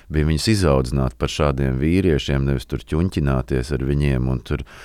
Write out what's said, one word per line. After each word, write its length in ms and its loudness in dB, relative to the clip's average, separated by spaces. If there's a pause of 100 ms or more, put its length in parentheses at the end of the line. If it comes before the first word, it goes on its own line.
(120)
bija 160 2
viņus 240 0
izaudzināt 640 2
par 160 -4
šādiem 480 0
vīriešiem, 640 2
nevis 240 -2
tur 160 -8
ķuņķināties 880 -2
ar 160 -2
viņiem 400 0
un 160 -2
tur, 220 -6 (180)